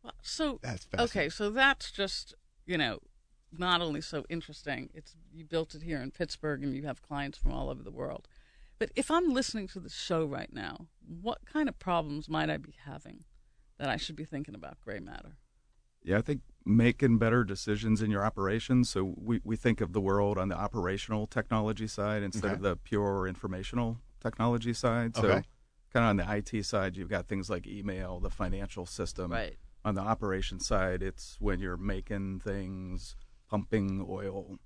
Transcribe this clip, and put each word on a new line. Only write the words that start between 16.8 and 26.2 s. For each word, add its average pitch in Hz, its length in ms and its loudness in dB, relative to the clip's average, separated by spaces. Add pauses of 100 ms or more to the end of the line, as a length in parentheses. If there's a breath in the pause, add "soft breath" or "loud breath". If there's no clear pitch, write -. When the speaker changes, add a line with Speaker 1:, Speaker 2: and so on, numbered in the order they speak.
Speaker 3:
better 117 240 6
decisions 104 580 2
in 107 100 2
your 101 140 2
operations. 110 680 4
So 95 260 0
we, 110 260 0
we 110 140 0
think 117 240 2
of 87 120 0
the 107 80 2
world 101 380 4
on 92 100 2
the 85 80 -2
operational 101 680 -2
technology 110 640 0
side 104 340 0
instead 98 220 -2
Speaker 2:
Okay. 98 100 2
Speaker 3:
of 90 60 -4
the 95 160 2
pure 98 500 0
informational 104 720 -2 (220)
technology 117 520 0
side. 117 440 2
So 113 80 2
Speaker 2:
Okay. 95 180 6 (500)
Speaker 3:
kinda 117 160 6
on 101 80 6
the 90 120 2